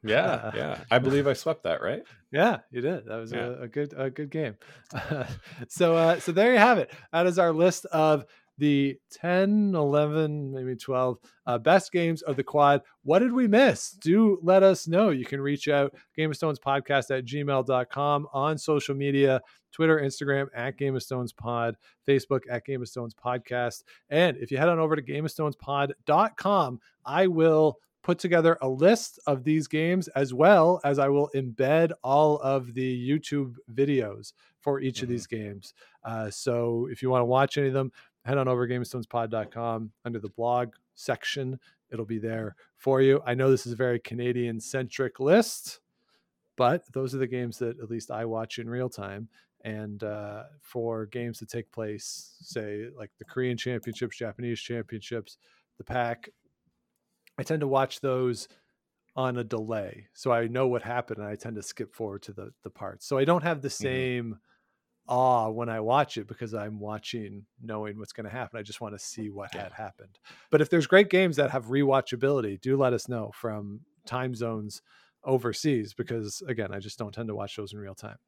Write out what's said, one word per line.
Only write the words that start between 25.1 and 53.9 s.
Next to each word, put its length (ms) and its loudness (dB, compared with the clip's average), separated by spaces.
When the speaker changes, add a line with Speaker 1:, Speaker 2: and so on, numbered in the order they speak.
Speaker 2:
of 60 -4
stones 260 -4
pod 360 -2
dot 320 4
com, 420 0
I 220 2
will 520 4
put 160 0
together 420 4
a 80 -2
list 580 2
of 160 0
these 240 0
games, 420 0
as 240 0
well 520 8
as 140 2
I 100 4
will 260 2
embed 560 2
all 340 4
of 360 -2
the 360 -2
YouTube 460 -2
videos 580 0
for 180 -2
each 220 -4
of 60 -6
Speaker 1:
Mm-hmm. 40 -4
Speaker 2:
these 160 -6
games. 460 -10
Uh, 240 -6
so 600 -2
if 120 -10
you 80 -2
wanna 160 4
watch 320 2
any 100 0
of 60 -2
them, 180 -2
head 160 -2
on 80 0
over 200 2
to 40 -4
game 100 -4
of 60 -6
stones 200 -10
pod 240 -4
dot 200 -4
com 400 -6
under 160 -8
the 100 -10
blog 460 -2
section. 680 -6
It'll 140 -8
be 140 -6
there 360 -6
for 240 2
you. 240 6
I 100 0
know 160 2
this 160 2
is 60 -8
a 20 -8
very 240 -2
Canadian-centric 1200 -4
list, 600 2
but 360 0
those 220 -4
are 40 -4
the 80 -2
games 320 -6
that 200 -6
at 100 -12
least 220 -8
I 140 -6
watch 340 -8
in 100 -10
real 200 -4
time. 400 -12
And, 400 -10
uh, 400 -10
for 460 -6
games 320 -8
that 100 -16
take 220 -10
place, 720 -12
say, 440 -8
like, 220 -16
the 80 -20
Korean 320 -4
Championships, 600 -6